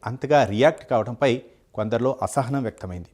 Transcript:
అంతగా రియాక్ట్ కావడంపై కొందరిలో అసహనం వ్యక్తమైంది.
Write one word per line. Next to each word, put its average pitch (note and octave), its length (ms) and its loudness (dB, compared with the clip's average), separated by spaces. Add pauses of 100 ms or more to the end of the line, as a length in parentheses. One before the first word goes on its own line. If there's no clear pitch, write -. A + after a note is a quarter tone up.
అంతగా C#3 300 4 (140)
రియాక్ట్ C#3 360 2
కావడంపై A#2+ 420 0 (460)
కొందరిలో A#2 340 -2 (160)
అసహనం C3+ 400 -4
వ్యక్తమైంది. F2+ 480 -12